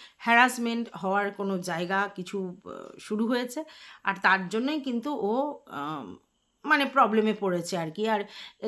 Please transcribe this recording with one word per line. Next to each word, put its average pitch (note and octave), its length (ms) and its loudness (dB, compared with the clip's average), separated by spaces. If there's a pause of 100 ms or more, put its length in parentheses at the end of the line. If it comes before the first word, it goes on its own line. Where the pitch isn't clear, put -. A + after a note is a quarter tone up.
(180)
হ্যারাসমেন্ট A#3 800 2
হওয়ার G3+ 340 0
কোনো G3 280 -2
জায়গা F3+ 580 -2
কিছু, F#3 220 -8 (100)
আহ, F3+ 220 -14 (280)
শুরু G#3+ 280 -2
হয়েছে, B3 380 -2 (400)
আর G3 180 2
তার F#3+ 260 4
জন্যই C4 320 0
কিন্তু C4 340 -4
ও, C4 520 -2
আম, C#3+ 500 -8 (480)
মানে C#4+ 220 4
প্রবলেমে A3 540 4
পড়েছে F3+ 360 0
আর E3 140 -2
কি। G#3+ 180 -2
আর G#3 160 0 (440)